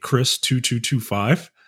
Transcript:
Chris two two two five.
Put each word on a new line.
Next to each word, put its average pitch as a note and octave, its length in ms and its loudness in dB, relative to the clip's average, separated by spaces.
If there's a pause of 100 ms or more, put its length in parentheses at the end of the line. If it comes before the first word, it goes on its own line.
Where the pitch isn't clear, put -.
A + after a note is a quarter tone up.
Chris - 360 0
two B2+ 220 0
two A#2+ 200 -2
two A#2+ 200 -2
five. G#2 500 0 (180)